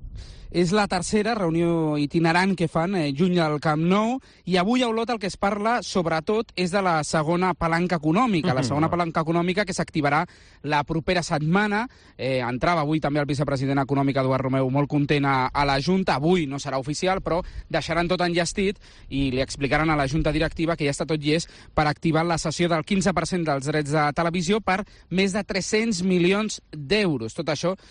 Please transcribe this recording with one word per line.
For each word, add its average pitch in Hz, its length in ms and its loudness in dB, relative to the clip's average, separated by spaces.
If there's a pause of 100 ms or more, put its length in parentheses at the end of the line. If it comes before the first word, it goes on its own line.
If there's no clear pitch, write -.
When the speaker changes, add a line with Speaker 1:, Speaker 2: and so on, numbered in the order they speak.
(540)
Speaker 1:
És 170 160 2
la 208 160 2
tercera 208 480 -2
reunió 165 640 0
itinerant 170 560 2
que 165 160 0
fan, 170 240 0
eh, 156 180 0
lluny 180 220 2
del 156 240 2
Camp 156 240 0
Nou, 214 380 2 (260)
i 175 100 -2
avui 233 280 2
a 240 40 0
Olot 226 220 -2
el 226 80 -4
que 196 80 -6
es 175 100 -6
parla, 208 460 0
sobretot, 180 720 -2
és 180 160 -2
de 202 100 0
la 170 220 2
segona 170 560 0
palanca 170 400 0
econòmica, 170 560 2
la 131 80 0
Speaker 2:
Mhm. 123 60 -2
Speaker 1:
segona 147 200 2
palanca 170 340 0
econòmica 170 420 0
que 185 100 -6
s'activarà 156 540 0 (340)
la 147 220 0
propera 165 400 -2
setmana. 202 640 0 (280)
Eh, 131 220 -2
entrava 127 440 0
avui 151 180 0
també 147 180 0
el 147 80 0
vicepresident 139 540 0
econòmic, 139 360 0
Eduard 131 280 0
Romeu, 135 260 0
molt 139 180 0
content 143 380 2
a, 131 220 2
a 143 160 0
la 139 160 0
Junta. 185 340 0
Avui 160 320 2
no 135 140 -6
serà 135 180 -4
oficial, 180 420 -2
però 165 220 -2 (260)
deixaran 165 380 -2
tot 175 140 0
enllestit 175 580 0 (300)
i 135 240 -2
li 127 80 0
explicaran 143 500 0
a 151 60 2
la 139 100 2
Junta 151 240 0
Directiva 160 460 0
que 160 80 -2
ja 175 80 2
està 170 120 -4
tot 156 160 -2
llest 151 300 0 (240)
per 151 140 2
activar 160 360 2
la 170 140 0
cessió 170 300 -2
del 160 160 0
quinze 190 280 2
per 165 140 -2
cent 180 180 -2
dels 139 220 -2
drets 151 240 -2
de 147 240 2
televisió 175 460 0
per 196 240 -2 (260)
més 185 220 0
de 208 100 -2
tres-cents 202 600 -2
milions 190 680 2
d'euros. 151 640 -2
Tot 151 120 -6
això 170 280 -2 (160)